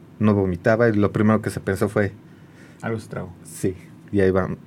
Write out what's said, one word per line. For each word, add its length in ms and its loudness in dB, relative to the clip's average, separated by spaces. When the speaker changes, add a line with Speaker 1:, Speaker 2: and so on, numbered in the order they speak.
Speaker 1:
No 160 2
vomitaba 560 2
y 40 2
lo 180 2
primero 320 2
que 80 -6
se 80 -10
pensó 300 -2
fue 220 -2
Speaker 2:
Algo 180 -6
se 100 -16
tragó. 200 -10
Speaker 1:
Sí, 320 -6
y 100 2
ahí 100 4
vam-, 340 -2